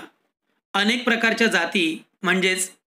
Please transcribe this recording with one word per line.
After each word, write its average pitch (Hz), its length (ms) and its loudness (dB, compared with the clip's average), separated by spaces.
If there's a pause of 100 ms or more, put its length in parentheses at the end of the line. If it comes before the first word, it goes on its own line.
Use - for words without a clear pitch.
(720)
अनेक 220 300 0
प्रकारच्या 226 440 2
जाती 170 560 0 (200)
म्हणजेच 185 480 0 (160)